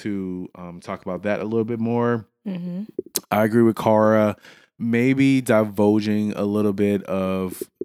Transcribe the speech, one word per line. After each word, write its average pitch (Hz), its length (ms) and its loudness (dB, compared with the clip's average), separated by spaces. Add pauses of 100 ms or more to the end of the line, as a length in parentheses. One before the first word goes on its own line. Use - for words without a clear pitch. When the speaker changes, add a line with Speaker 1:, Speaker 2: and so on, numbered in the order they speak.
Speaker 1:
to, 95 520 -6
um, 87 240 -16
talk 95 220 -12
about 90 220 -8
that 104 180 -2
a - 20 -6
little 110 220 -2
bit 113 160 -6
more. 117 440 0 (220)
Speaker 2:
Mm-hmm. 180 360 -8 (460)
Speaker 1:
I 208 140 2
agree 113 200 4
with 113 120 4
Cara. 107 640 4 (420)
Maybe 131 640 2
divulging 107 920 2
a 101 120 -4
little 104 280 0
bit 101 300 0
of, 95 580 -4 (240)